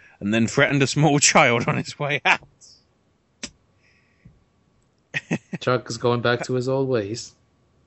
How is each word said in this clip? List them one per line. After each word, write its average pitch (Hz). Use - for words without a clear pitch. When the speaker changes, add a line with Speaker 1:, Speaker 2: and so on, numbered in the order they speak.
Speaker 1:
and 101
then 113
threatened 139
a 127
small 147
<laughs> -
child 127
on 139
his -
way 143
out. 180
Speaker 2:
Chuck 123
is 113
going 120
back 120
to 131
his 127
old 135
ways. 113